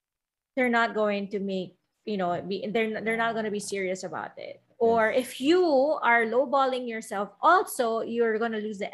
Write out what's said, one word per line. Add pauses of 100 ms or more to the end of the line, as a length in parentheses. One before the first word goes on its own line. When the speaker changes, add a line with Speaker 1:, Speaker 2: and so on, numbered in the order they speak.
(560)
Speaker 1:
they're
not
going
to
make, (300)
you
know,
be,
they're,
they're
not
gonna
be
Speaker 2:
Yeah.
Speaker 1:
serious
about
it. (160)
Or
Speaker 2:
Yes.
Speaker 1:
if
you (400)
are
lowballing
yourself (120)
also,
you're
gonna
lose
the